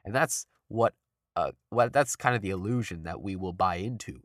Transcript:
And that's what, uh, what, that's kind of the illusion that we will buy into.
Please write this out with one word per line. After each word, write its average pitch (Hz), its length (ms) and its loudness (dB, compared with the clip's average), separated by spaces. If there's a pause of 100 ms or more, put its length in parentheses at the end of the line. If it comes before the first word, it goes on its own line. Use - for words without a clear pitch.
And 104 100 -6
that's 147 320 0 (200)
what, 113 280 2 (400)
uh, 76 180 0 (180)
what, 117 220 4
that's 143 240 2
kind 123 180 2
of 110 80 0
the 98 80 -2
illusion 95 540 -2
that 82 180 -8
we 95 140 -4
will 92 160 -4
buy 92 240 2
into. 110 480 -8